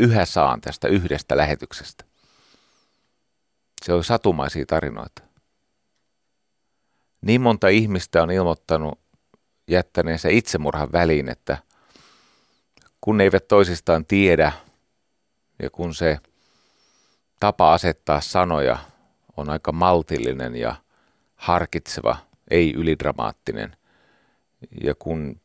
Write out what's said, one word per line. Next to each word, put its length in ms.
Yhä 240
saan 360
tästä 280
yhdestä 480
lähetyksestä. 680
Se 100
oli 120
satumaisia 600
tarinoita. 560
Niin 200
monta 280
ihmistä 540
on 80
ilmoittanut 680
jättäneensä 600
itsemurhan 640
väliin, 360
että 300
kun 160
ne 80
eivät 240
toisistaan 580
tiedä 460
ja 80
kun 240
se 240
tapa 340
asettaa 460
sanoja 580
on 140
aika 220
maltillinen 840
ja 180
harkitseva, 800
ei 220
ylidramaattinen, 1040
ja 140
kun 460